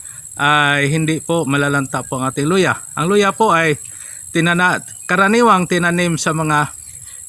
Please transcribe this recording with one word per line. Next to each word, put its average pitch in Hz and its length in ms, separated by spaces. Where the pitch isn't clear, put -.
ay 143 480
hindi 156 320
po 165 320
malalanta 139 560
po 131 160
ang 131 80
ating 139 160
luya. 170 320
Ang 151 160
luya 202 240
po 220 240
ay 165 160
tinana-, 175 560
karaniwang 196 560
tinanim 175 560
sa - 80
mga 156 480